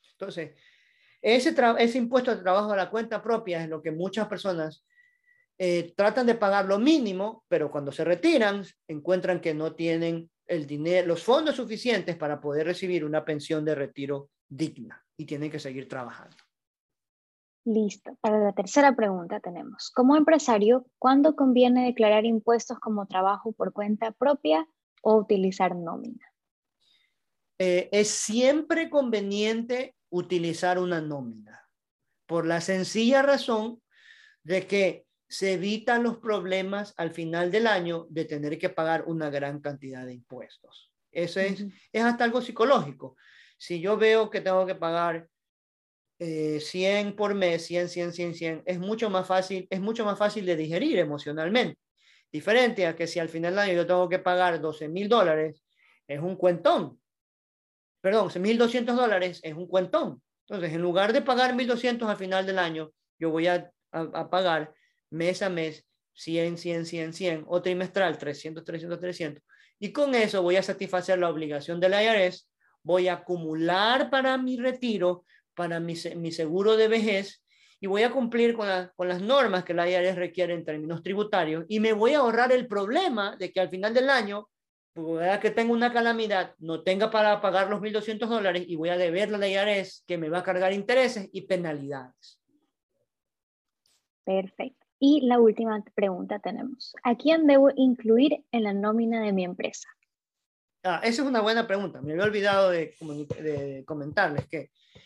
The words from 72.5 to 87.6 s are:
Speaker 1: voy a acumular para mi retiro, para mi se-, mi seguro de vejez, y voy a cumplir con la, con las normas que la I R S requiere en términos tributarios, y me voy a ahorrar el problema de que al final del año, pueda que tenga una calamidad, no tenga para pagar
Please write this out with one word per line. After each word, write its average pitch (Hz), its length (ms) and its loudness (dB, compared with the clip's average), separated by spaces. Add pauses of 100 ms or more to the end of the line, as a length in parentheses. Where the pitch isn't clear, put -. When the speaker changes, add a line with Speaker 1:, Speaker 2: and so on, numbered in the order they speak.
Speaker 1:
voy 185 260 2
a 180 60 2
acumular 175 960 0
para 262 280 2
mi 254 200 -4
retiro, 233 640 -2 (300)
para 170 260 -6
mi 170 160 -6
se-, 165 200 -10
mi 165 160 -6
seguro 180 440 2
de 220 120 6
vejez, 214 560 0 (360)
y 196 60 -10
voy 196 160 2
a 240 100 4
cumplir 233 440 2
con 208 120 -4
la, 185 280 -2
con 180 120 -4
las 180 140 -4
normas 214 420 2
que 170 120 -4
la 170 120 2
I 180 60 0
R 180 160 2
S 180 100 -2
requiere 175 360 -2
en 170 100 -8
términos 160 380 -8
tributarios, 196 640 -2
y 214 100 -2
me 220 140 2
voy 226 220 4
a - 20 4
ahorrar 247 340 4
el 254 160 2
problema 220 720 -2
de 180 140 -8
que 185 100 -2
al 175 80 -2
final 196 240 -4
del 254 160 2
año, 208 400 -2 (440)
pueda 165 460 -2
que 214 120 2
tenga 233 220 2
una 240 180 0
calamidad, 226 680 0
no 160 240 -8
tenga 196 260 2
para 214 320 4
pagar 190 260 2